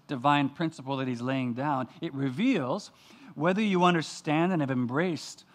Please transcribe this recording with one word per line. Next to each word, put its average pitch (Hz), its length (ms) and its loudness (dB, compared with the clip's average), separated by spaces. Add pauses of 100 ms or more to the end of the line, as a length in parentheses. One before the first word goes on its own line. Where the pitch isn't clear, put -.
divine 143 420 2
principle 139 480 -6
that 131 100 -2
he's 120 140 -4
laying 127 320 -2
down, 131 340 -2 (140)
it 165 140 -6
reveals 143 720 -2 (460)
whether 185 260 2
you 190 220 4
understand 160 680 2
and 170 100 0
have 135 100 0
embraced 131 840 -2